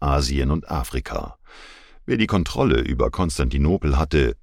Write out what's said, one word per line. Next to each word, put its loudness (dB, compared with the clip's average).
Asien 0
und -4
Afrika. -6
Wer 0
die 2
Kontrolle 2
über 0
Konstantinopel 0
hatte, 2